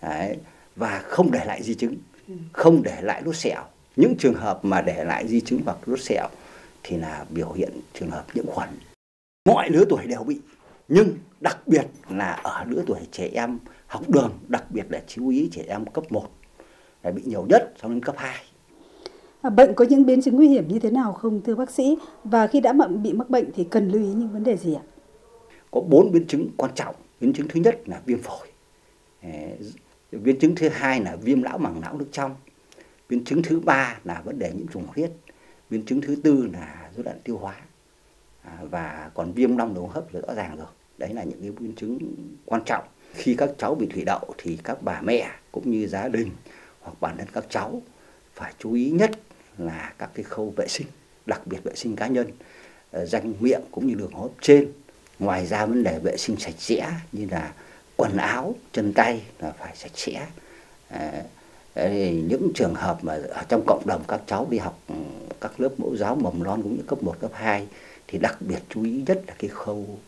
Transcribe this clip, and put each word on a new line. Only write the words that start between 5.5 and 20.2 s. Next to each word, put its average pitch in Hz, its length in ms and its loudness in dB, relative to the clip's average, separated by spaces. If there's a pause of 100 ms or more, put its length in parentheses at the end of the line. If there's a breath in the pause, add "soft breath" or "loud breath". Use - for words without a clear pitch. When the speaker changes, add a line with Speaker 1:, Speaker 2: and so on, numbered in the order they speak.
Speaker 1:
hoặc - 220 -6
đốt 127 120 -2
sẹo - 280 -2 (560 loud breath)
thì 90 140 -4
là 78 320 -8
biểu 80 220 -6
hiện 92 180 -4 (240)
trường - 160 -8
hợp - 240 -8
nhiễm - 120 -2
khuẩn. - 240 -6 (760)
Mọi - 240 4
lứa 170 200 8
tuổi 160 160 0
đều - 180 -6
bị, 143 160 -4 (480 soft breath)
nhưng 185 300 6 (240)
đặc - 260 -2
biệt 151 180 6 (240)
là 95 220 -2
ở - 360 -6
lứa 139 200 -2
tuổi 92 120 -2 (120)
trẻ - 220 -6
em 120 260 -2 (280 soft breath)
học - 220 -10
đường, 135 220 6 (160)
đặc - 220 -2
biệt 104 200 -6
là 76 180 -6
chú 123 220 -4
ý 143 220 2
trẻ 82 160 -10
em 107 180 -6
cấp - 260 -8
một 104 160 -4 (760 soft breath)
là 90 80 -2
bị 90 140 -6
nhiều 101 240 -4
nhất, 226 320 6
xong 113 100 -6
đến 123 120 -2
cấp 139 140 -4
hai. 131 260 -10 (1000 loud breath)
Speaker 2:
À, 262 80 0
bệnh 208 240 10
có 240 160 8
những 269 160 10
biến 254 160 6